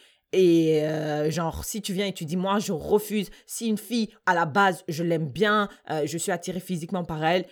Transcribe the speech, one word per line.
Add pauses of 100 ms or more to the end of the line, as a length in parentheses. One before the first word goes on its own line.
(320)
Et,
euh,
genre,
si
tu
viens
et
tu
dis, «
Moi,
je
refuse. » (160)
Si
une
fille, (140)
à
la
base,
je
l'aime
bien, (220)
euh,
je
suis
attirée
physiquement
par
elle,